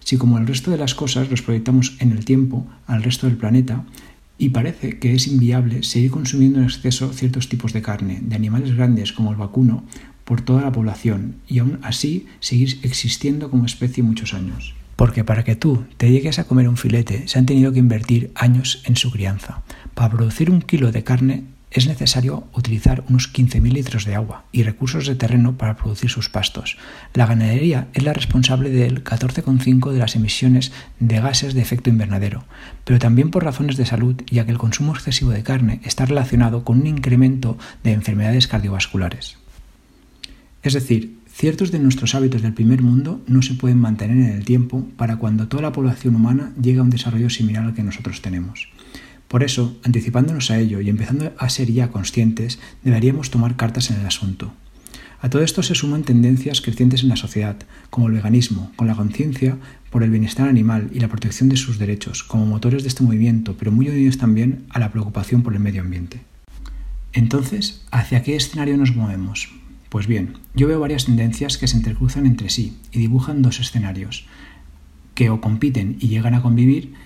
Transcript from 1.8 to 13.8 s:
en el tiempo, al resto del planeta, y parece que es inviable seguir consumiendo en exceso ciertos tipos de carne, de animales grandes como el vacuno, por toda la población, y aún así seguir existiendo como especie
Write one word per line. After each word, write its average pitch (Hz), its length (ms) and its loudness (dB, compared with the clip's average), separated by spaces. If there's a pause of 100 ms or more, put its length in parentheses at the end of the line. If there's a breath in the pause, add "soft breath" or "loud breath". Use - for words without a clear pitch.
en 123 140 2
el 110 120 -6
tiempo, 131 420 0 (200 loud breath)
al 113 160 -2
resto 123 240 -2
del 120 100 2
planeta, 120 480 0 (520 loud breath)
y 143 140 0
parece 131 480 -4
que 123 140 2
es 127 140 2
inviable 123 560 2
seguir 127 280 0
consumiendo 135 480 2
en 127 60 4
exceso 127 480 -2
ciertos 127 380 -2
tipos 113 240 -4
de 110 80 -4
carne, 98 400 -6
de 110 140 -4
animales 117 380 0
grandes 120 380 2
como 107 180 -2
el 107 60 -4
vacuno, 110 480 2 (400 loud breath)
por 120 160 0
toda 131 220 2
la 135 100 -2
población, 107 640 -2 (100)
y 123 120 -2
aún 131 240 0
así 151 440 -4 (140 loud breath)
seguir 127 420 0
existiendo 139 680 -4
como 123 160 2
especie 123 360 -2